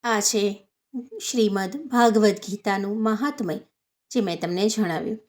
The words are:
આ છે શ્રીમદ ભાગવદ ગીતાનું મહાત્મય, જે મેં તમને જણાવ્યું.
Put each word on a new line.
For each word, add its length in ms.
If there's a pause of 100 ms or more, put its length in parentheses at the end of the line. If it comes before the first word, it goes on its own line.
આ 160
છે 480 (520)
શ્રીમદ 680
ભાગવદ 600
ગીતાનું 540
મહાત્મય, 520 (560)
જે 100
મેં 200
તમને 280
જણાવ્યું. 500 (100)